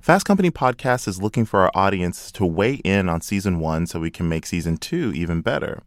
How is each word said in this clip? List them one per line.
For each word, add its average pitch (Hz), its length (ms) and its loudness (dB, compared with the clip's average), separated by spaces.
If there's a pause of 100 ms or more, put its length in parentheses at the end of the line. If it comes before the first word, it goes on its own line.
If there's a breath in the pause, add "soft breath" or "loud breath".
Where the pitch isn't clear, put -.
Fast 185 240 4
Company 190 260 4
Podcast 127 560 0
is 92 140 -4
looking 110 240 0
for 104 160 2
our 92 140 6
audience 95 580 0
to 98 140 -2
weigh 98 300 2
in 95 340 2
on 82 100 0
season 95 400 -2
one 80 260 0
so 82 140 -6
we 82 100 -4
can 87 160 -4
make 80 200 -2
season 82 320 -2
two 165 360 -4
even 82 280 -2
better. - 440 -4